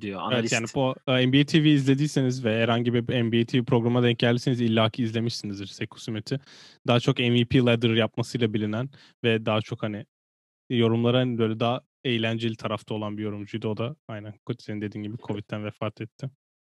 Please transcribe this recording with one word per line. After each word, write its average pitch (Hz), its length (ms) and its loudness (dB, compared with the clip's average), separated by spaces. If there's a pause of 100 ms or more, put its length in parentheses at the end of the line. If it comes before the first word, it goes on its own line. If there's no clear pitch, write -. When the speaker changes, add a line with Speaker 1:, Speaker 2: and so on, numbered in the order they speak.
Speaker 1:
diyor, 98 200 -8
Speaker 2:
Evet, 101 120 -2
Speaker 1:
analist. 113 200 0
Speaker 2:
yani 117 120 -2 (100)
bu, 131 200 0 (120)
e, 127 200 2
N 127 60 2
B 143 80 6
A 147 40 4
T 151 180 2
V 151 60 6
izlediyseniz 135 760 2
ve 113 180 2
herhangi 117 300 2
bir 120 300 0
N 113 80 0
B 117 100 4
A 117 40 2
T 131 140 0
V 120 40 0
programına 120 400 2
denk 120 160 2
geldiyseniz 123 420 2
illaki 113 420 2
izlemişsinizdir 110 600 -4
Sekou - 340 -12
Smith'i. 117 400 -6 (480)
Daha 120 120 6
çok 131 200 0
M 120 140 2
V 120 120 4
P 135 140 4
ladder 120 300 4
yapmasıyla 113 640 0
bilinen 110 360 -2 (340)
ve 113 220 2
daha 110 160 2
çok - 220 -8
hani 107 220 -6 (640)
yorumlara 117 480 2
hani 127 200 0
böyle 110 220 0
daha 120 220 -2 (220)
eğlenceli 113 520 -2
tarafta 107 380 -6
olan 107 240 -6
bir 107 60 -6
yorumcuydu 104 460 -6
o 104 80 -4
da. 120 180 -6 (120)
Aynen, 107 260 -12 (260)
senin 107 220 -8
dediğin 104 220 -6
gibi 107 140 -10
covid'den 107 480 -8
vefat 107 360 -8
etti. - 280 -12 (440)